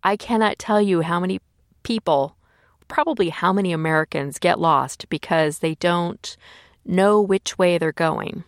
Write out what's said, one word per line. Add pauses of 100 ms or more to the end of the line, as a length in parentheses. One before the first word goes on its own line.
I
cannot
tell
you
how
many (420)
people, (500)
probably
how
many
Americans
get
lost
because
they
don't (480)
know
which
way
they're
going.